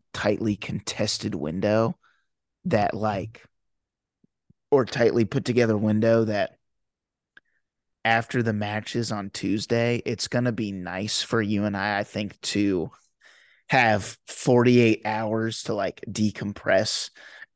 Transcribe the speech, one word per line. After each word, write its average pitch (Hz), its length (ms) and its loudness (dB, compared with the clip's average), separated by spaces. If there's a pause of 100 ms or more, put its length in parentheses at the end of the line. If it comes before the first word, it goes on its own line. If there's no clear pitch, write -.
(120)
tightly 107 420 0
contested - 800 -4
window 98 600 0 (720)
that, 107 260 0
like, 107 500 -6 (1300)
or 135 140 6
tightly 117 400 2
put 123 220 -2
together 113 320 2
window 110 480 4
that 104 300 -2 (1500)
after 117 380 2
the 110 120 0
matches 107 580 -4
on 101 160 -8
Tuesday, 117 800 -2
it's - 220 -4
gonna 123 240 0
be 104 200 -4
nice 92 480 -4
for 117 220 0
you 104 220 0
and 101 120 -2
I, 101 220 -2
I 104 60 -2
think, - 380 -8
to 98 480 0 (800)
have 110 480 2 (100)
forty-eight 120 800 4
hours 110 600 -4
to, 113 100 -4
like, 98 340 -6
decompress 101 1000 -2 (460)